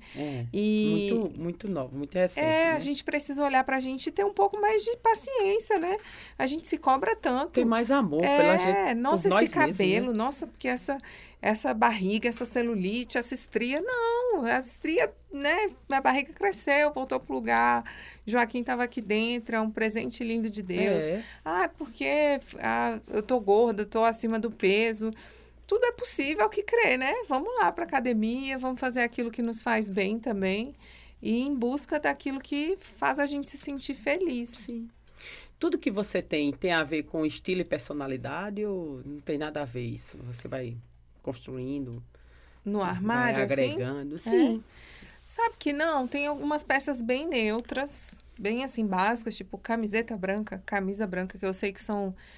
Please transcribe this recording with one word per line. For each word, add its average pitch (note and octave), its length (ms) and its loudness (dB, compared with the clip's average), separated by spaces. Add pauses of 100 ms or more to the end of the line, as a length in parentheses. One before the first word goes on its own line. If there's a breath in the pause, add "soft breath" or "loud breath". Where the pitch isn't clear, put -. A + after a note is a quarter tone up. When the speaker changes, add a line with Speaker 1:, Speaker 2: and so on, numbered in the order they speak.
(160 loud breath)
Speaker 1:
É, C#3 380 -4
Speaker 2:
E G#3+ 560 2 (120)
Speaker 1:
muito, E3+ 180 -4
muito F3 320 -6
novo, C3 260 -4
muito C#3+ 160 -8
recente, F#3 320 2
Speaker 2:
É, D#4+ 260 4
Speaker 1:
né? - 20 -
Speaker 2:
a D4+ 60 2
gente C#4+ 260 -2
precisa D4 380 -2
olhar C4 200 4
pra C4 160 0
gente C4 280 -4
e D#4 40 -4
ter G4 140 2
um G4+ 80 0
pouco G4+ 260 2
mais G#4 240 4
de A#4 140 -2
paciência, A4 800 2
né? F4+ 160 0 (420 loud breath)
A - 80 0
gente D4 220 -2
se D#4 100 2
cobra C4+ 380 2
tanto. C4+ 360 0
Speaker 1:
Ter B3 140 4
mais A3+ 260 4
amor F3 320 4
Speaker 2:
É, C#4+ 140 6
Speaker 1:
pela - 200 8
gente, F#3 180 2 (120)
por A#3+ 80 0
Speaker 2:
"Nossa, C4+ 340 2
Speaker 1:
nós G#3 140 6
Speaker 2:
esse - 140 0
Speaker 1:
mesmos, F#3 220 2
né? G3 60 4 (100)
Speaker 2:
cabelo, B3 180 0
nossa, A3+ 340 -2
porque - 200 -10
essa, B3+ 300 -2 (440 loud breath)
essa A3 320 2
barriga, A3 560 2
essa A#3 160 -2
celulite, A#3 720 0
essa A#3+ 160 0
estria." B3 480 0
Não, A#4 420 0 (220)
a A#3+ 140 2
estria, - 540 0 (180)
né? D4+ 380 0 (180)
Minha C4+ 140 0
barriga C4+ 320 2
cresceu, D4 580 2
voltou C4 280 -4
pro C4 160 -6
lugar. A#3 480 4 (420 loud breath)
Joaquim A#3+ 380 0
tava B3 200 -2
aqui A#3+ 180 -4
dentro, A3+ 540 -2
é A3 60 2
um A3 80 -2
presente A3+ 540 -2
lindo A3+ 260 -2
de G#3 140 -6
Deus. F3+ 400 2
Speaker 1:
É. F3+ 200 -2 (220 loud breath)
Speaker 2:
"Ah, F4 320 0
porque, C#4+ 640 2 (200)
ah, A#3 400 0 (120)
eu G#3+ 100 0
tô B3 180 2
gorda, G#3 460 4
tô A3 180 0
acima A3+ 360 2
do A3+ 100 -2
peso." A3 640 2 (560 loud breath)
Tudo B4 180 4
é A#4+ 60 4
possível G#4 580 0
que - 140 -2
crê, A4+ 340 4
né? C4+ 160 0 (160)
Vamos D4+ 200 0 (100)
lá G4 120 4
pra E4+ 120 -4
academia, B3+ 720 0
vamos B3+ 220 -4
fazer B3+ 220 0
aquilo A#3 280 -2
que A#3 140 -6
nos A3+ 180 -2
faz A3 280 0
bem G3 300 0
também. G#3+ 540 -2 (480 loud breath)
E A3+ 200 0
em C#4+ 120 -2
busca C#4 460 0
daquilo C#4 400 -2
que D4 400 -2
faz C4+ 400 -2
a C#4+ 80 2
gente C#4+ 240 -6
se - 60 -10
sentir C#4 380 -6
feliz. C#4 540 -2
Speaker 1:
Sim. A#3 400 -8 (720 loud breath)
Tudo E4 180 2
que - 140 -4
você G3 300 -2
tem, D3 300 0
tem F3 220 0
a D#3+ 100 4
ver D3+ 200 -2
com D#3 220 -2
estilo F3+ 360 -2
e E3+ 40 -4
personalidade D3 1000 -6
ou E3 400 -6
não D3 160 -12
tem D3+ 160 -4
nada D3+ 240 -4
a C#3+ 40 -4
ver B2 200 -6
isso? A#2+ 380 -10
Você A#2+ 240 -12
vai B2 280 -8 (480)
construindo, B2+ 800 -8 (600 soft breath)
Speaker 2:
No G3+ 160 -2
Speaker 1:
vai F3+ 100 0
Speaker 2:
armário, A#3 540 0
assim? C4+ 100 0
Speaker 1:
agregando, C4+ 640 -2
Speaker 2:
É. - 40 -8
Speaker 1:
sim. B3 440 4 (600 loud breath)
Speaker 2:
Sabe A#4 320 -2
que D4 160 -2
não, D4 340 2
tem C#4+ 200 -2
algumas D4 360 -2
peças C#4 380 0
bem B3+ 260 0
neutras, B3 960 -2 (140)
bem, A3+ 260 -2
assim, C4 220 0
básicas, G#3+ 500 0
tipo G3 220 -10
camiseta A3+ 600 0
branca, F#3+ 480 -2
camisa G3 420 0
branca, F#3 320 -4
que G3 60 -2
eu F#3+ 80 2
sei G3+ 180 0
que F#3+ 100 -8
são G3+ 320 -2 (240 loud breath)